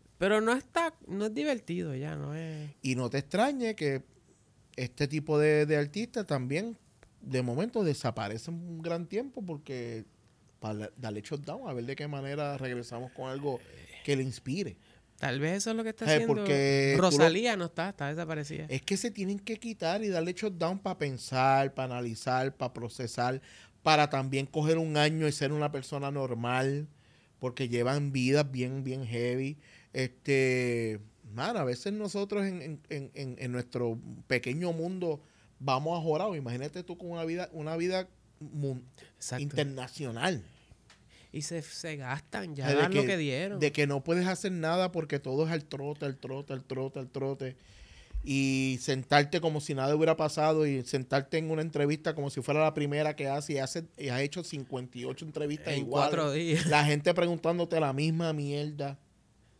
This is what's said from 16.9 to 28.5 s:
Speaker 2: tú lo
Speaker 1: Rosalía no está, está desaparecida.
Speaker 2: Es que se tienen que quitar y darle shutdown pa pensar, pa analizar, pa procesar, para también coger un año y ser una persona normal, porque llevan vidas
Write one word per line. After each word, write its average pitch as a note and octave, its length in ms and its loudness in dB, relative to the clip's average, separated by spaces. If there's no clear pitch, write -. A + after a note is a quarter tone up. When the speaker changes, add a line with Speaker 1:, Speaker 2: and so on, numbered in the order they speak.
Speaker 2:
tú F3+ 60 6
lo F#3 80 6
Speaker 1:
Rosalía E3+ 460 6
no E3+ 100 -2
está, E3+ 240 -4
está C#3+ 180 -6
desaparecida. D#3 600 -6
Speaker 2:
Es C3 140 -2
que G3 160 0
se A#3+ 120 -2
tienen G3+ 280 -4
que A3 200 -6
quitar G#3 460 -2
y G#3 40 0
darle F3 260 0
shutdown F3+ 440 -2
pa F#3+ 200 -4
pensar, C3+ 760 2
pa C3 100 -4
analizar, B2+ 720 -2
pa B2+ 180 -4
procesar, B2 680 -4
para D3+ 280 6
también C3+ 360 0
coger D#3+ 320 2
un D#3 180 0
año D3+ 320 4
y C#3 40 2
ser C#3+ 200 0
una D3 200 0
persona C#3 380 -4
normal, C3 760 0
porque B2+ 300 -2
llevan C3 440 2
vidas C3+ 380 4